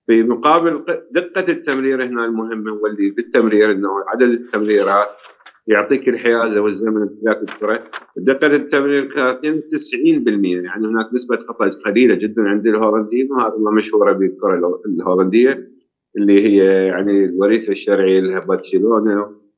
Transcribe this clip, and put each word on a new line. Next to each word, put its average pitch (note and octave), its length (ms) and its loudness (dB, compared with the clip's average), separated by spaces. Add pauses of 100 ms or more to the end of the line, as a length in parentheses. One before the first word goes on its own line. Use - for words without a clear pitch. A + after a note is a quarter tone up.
في A2+ 160 4
مقابل D3+ 540 0
ق-، E3 340 -6
دقة F3 400 -4
التمرير C3+ 540 -2
هنا A#2+ 200 -4
المهمة، A2+ 480 -6
واللي G#2 380 -2
بالتمرير G#2+ 600 2
إنه G2 180 -2 (180)
عدد A#2+ 220 2
التمريرات G#2 760 0 (600)
يعطيك A2 420 2
الحيازة A2+ 520 0
والزمن G#2+ 400 -2
امتلاك G#2+ 400 -4
الكرة. G#2+ 420 -4 (340)
دقة C3+ 380 2
التمرير C#3+ 500 0
كانت B2+ 320 -2
اثنين D3+ 160 -4
وتسعين D3+ 680 -2
بالمية، G2 380 0
يعني G2 260 -6
هناك A2+ 260 -2
نسبة B2 240 -2
خطأ G#2+ 320 -4 (160)
قليلة A2+ 300 4
جدًا G#2+ 280 -2
عند G#2 240 0
الهولنديين، A2 640 0
وهذا A2+ 260 -2
ما G#2+ 140 0
مشهورة G#2 420 2
به F#2+ 120 0
الكرة F#2+ 300 -2
الهو-، F2 300 -2
الهولندية G2 840 0 (460)
اللي G2+ 280 4
هي F#2+ 420 4
يعني G2 380 0
الوريثة G2+ 460 0
الشرعية F#2+ 480 2
لها F#2 200 -2
برشلونة G#2 880 0 (300)